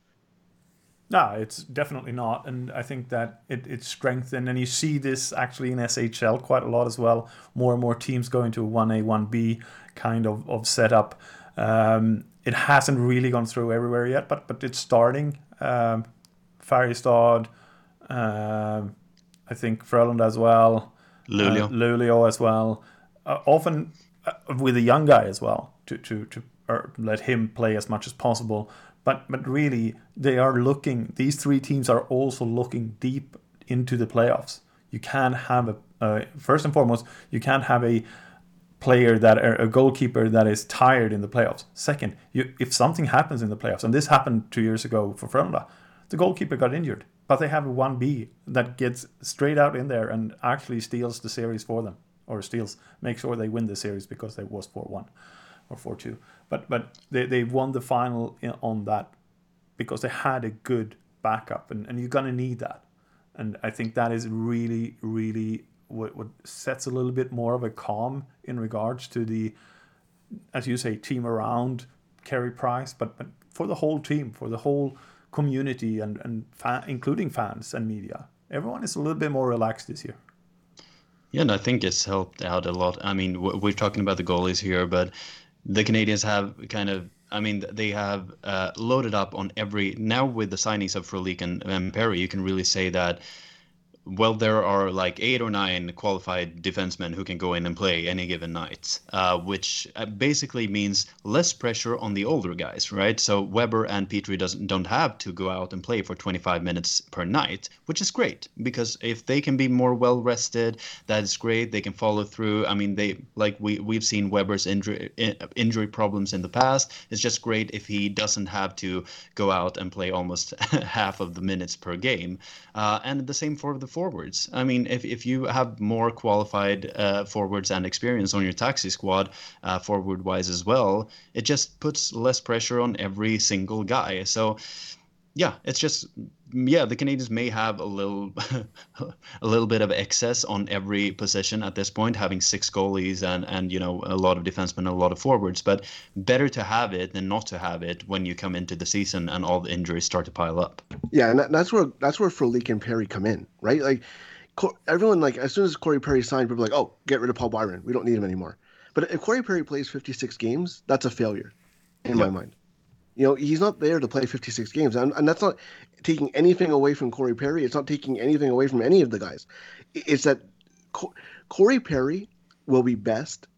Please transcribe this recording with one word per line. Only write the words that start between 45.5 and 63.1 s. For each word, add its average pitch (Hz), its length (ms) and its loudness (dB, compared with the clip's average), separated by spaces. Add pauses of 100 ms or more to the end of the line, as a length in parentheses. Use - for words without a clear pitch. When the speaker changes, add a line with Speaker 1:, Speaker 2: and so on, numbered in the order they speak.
Speaker 1:
the - 80 -4
goalkeeper 175 380 2
got 123 160 2
injured, 147 320 -4 (240)
but 135 100 6
they 160 100 0
have 143 180 0
a 131 60 -4
one 127 240 0
B 127 340 -2 (160)
that 123 320 0
gets 123 300 -2 (140)
straight 147 360 0
out 147 180 6
in 131 120 -4
there 113 220 -2
and 110 340 -4
actually 127 360 -2
steals 120 420 -6
the 110 80 -8
series 113 340 -6
for 113 180 -4
them, 104 160 -10 (300)
or 107 160 -8
steals, 113 340 -6 (240)
make 120 160 -6
sure 123 180 -4
they 110 140 -4
win 113 160 -2
the 101 100 -4
series 98 300 -8
because 107 300 -14
they 107 80 -12
was 98 240 -12
four - 160 -12
one 98 220 -12 (640)
or - 80 -14
four - 180 -10
two. 113 220 -12 (320)
But, 143 180 -8
but - 320 -6 (120)
they, 127 160 0
they 123 180 0
won 131 260 -2
the 131 80 -2
final 120 640 -2
in, - 200 -8
on 110 220 -4
that 104 300 -4 (640)
because 123 240 -6
they 127 80 -4
had 131 340 -2
a 113 60 -4
good 110 480 -4 (240)
backup, - 500 -4
and, 107 160 -10
and 123 100 -10
you're 123 120 -8
gonna 135 240 -2
need 123 260 -4
that. - 240 -10 (520)